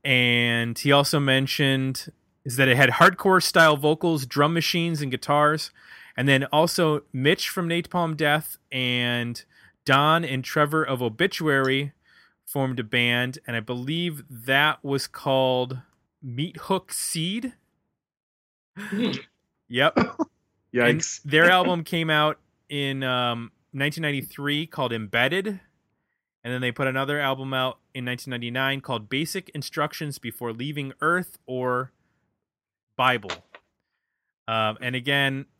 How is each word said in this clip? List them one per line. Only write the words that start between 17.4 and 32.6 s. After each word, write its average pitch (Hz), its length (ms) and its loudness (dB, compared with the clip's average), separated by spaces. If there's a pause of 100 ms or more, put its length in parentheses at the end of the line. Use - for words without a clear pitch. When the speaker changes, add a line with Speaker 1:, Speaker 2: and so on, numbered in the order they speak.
Speaker 2:
Hmm. 202 360 -4 (560)
Speaker 1:
Yep. 135 300 2
Speaker 3:
<laughs> 240 100 2 (680)
Speaker 1:
And 120 260 4
Speaker 3:
Yikes. - 220 -10
Speaker 1:
their 156 280 6
album 180 340 2
came 165 240 -4
out 151 300 2 (320)
in, 139 320 -4
um, 120 500 -2 (220)
nineteen 147 260 -2
ninety-three 143 680 -4
called 131 280 -4
Embedded, 123 540 -2
and 196 120 -8 (960)
then 127 80 -4
they 123 100 -2
put 135 140 -4
another 135 340 -2
album 135 320 -2
out 131 260 -2 (140)
in 123 140 -8
nineteen 123 240 -8
ninety-nine 127 500 -4
called 113 300 -8
Basic 156 400 -6
Instructions 147 680 -6
Before - 320 -10
Leaving 135 520 -10
Earth, 175 420 -2
or 127 480 -4 (1040)